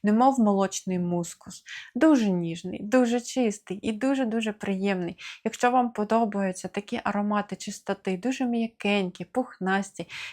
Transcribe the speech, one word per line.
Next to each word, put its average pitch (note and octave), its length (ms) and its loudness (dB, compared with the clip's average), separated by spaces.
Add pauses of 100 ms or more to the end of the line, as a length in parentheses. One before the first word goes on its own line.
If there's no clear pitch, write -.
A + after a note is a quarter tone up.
немов A#3+ 380 6
молочний G3 580 2
мускус. F3 640 -4 (300)
Дуже B3 360 6
ніжний, F3 520 -4
дуже A#3+ 380 2
чистий G#3+ 600 -2
і A3 100 -2
дуже-дуже A3+ 600 -2
приємний. F#3+ 640 -2 (280)
Якщо B3 260 0
вам A#3+ 200 4
подобаються G#3 760 0
такі A3 360 -6
аромати G#3 520 -2
чистоти, G3 600 -6
дуже B3+ 280 -2
м'якенькі, G#3 800 -2
пухнасті, F#3+ 840 -4 (240)